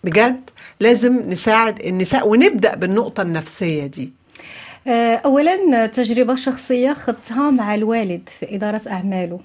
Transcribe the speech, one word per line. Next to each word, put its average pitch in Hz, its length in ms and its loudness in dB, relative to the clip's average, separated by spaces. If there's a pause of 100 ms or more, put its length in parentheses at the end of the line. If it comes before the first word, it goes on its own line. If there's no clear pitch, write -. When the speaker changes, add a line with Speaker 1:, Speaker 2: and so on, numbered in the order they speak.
Speaker 1:
بجد 226 460 0 (300)
لازم 240 400 4 (100)
نساعد 220 560 0
النساء 185 440 0
ونبدأ 233 460 4
بالنقطة 190 460 -2
النفسية 160 640 -4
دي"؟ 135 260 -12 (760)
Speaker 2:
آه، 233 280 2
أولًا 285 720 2
تجربة 240 480 0
شخصية 254 580 -2
خضتها 262 580 -4
مع 214 240 0
الوالد 214 540 -2 (100)
في - 160 -8
إدارة 208 320 -4
أعماله. 185 580 -6